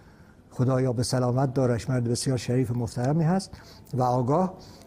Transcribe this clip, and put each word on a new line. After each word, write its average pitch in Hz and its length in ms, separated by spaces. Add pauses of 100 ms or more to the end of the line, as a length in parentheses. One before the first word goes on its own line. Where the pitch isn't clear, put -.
(580)
خدایا 131 360
به 120 100
سلامت 127 500
دارش، 120 360
مرد 127 140
بسیار 120 340
شریف 123 340
و - 20
محترمی 123 500
هست 185 280 (420)
و 127 100
آگاه. 131 500 (340)